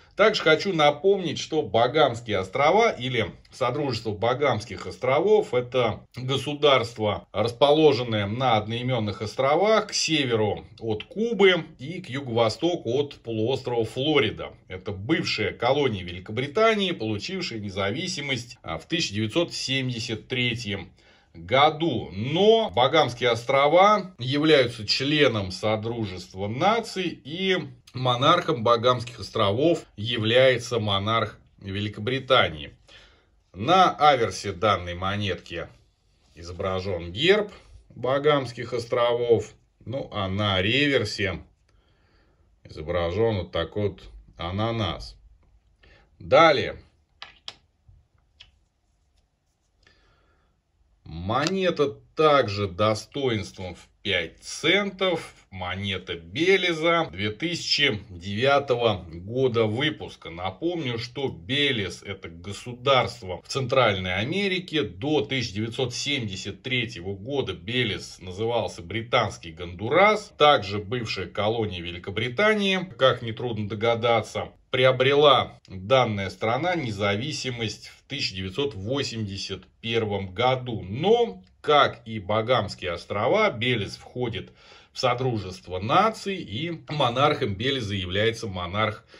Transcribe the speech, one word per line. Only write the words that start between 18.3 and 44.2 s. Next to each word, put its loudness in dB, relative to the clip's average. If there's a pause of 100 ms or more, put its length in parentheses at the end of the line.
а, -8
в -14
тысяча -4
девятьсот 0
семьдесят -4
третьем -4 (420)
году. 0
Но 4
Багамские 2
острова 4
являются 2
членом 0
Содружества -4
наций, -2
и -2 (380)
монархом 2
Багамских 2
островов 0 (100)
является 2
монарх -2 (200)
Великобритании. -2 (800)
На 4
аверсе 2
данной 0
монетки -4 (640)
изображен -6
герб 2 (380)
Багамских 0
островов, 2 (320)
ну -8
а -4
на 0
реверсе 0 (1200)
изображен -2
вот -6
такой -2
вот -14 (340)